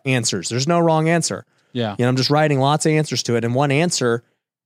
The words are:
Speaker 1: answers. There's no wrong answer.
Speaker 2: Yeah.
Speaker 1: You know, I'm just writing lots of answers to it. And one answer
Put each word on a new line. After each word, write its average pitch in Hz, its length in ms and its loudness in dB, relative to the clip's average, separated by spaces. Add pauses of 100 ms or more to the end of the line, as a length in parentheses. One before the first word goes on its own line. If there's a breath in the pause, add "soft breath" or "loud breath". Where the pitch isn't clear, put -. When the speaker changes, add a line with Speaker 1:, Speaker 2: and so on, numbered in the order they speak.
Speaker 1:
answers. 113 440 -2
There's 127 180 -4
no 170 120 2
wrong 160 280 2
answer. 165 380 -2 (260)
Speaker 2:
Yeah. 110 260 -4
Speaker 1:
You 120 60 0
know, 123 60 4
I'm 127 80 2
just 127 120 0
writing 147 300 2
lots 139 260 2
of 160 60 2
answers 151 320 -2
to 117 140 0
it. 113 80 -2
And 117 100 -2
one 139 160 2
answer 135 520 0 (420)